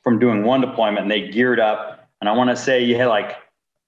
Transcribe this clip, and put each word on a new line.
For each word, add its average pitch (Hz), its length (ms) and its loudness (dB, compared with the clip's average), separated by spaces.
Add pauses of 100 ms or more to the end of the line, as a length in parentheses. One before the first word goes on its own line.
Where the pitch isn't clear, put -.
from 117 160 0
doing 110 240 2
one 131 160 2
deployment 110 440 -2
and 101 80 -4
they 101 180 -2
geared 117 320 0
up. - 480 -4 (100)
And 104 100 -2
I 107 40 0
wanna 123 240 2
say 127 260 0
you 120 140 2
had, 123 100 2
like, 104 300 -2 (500)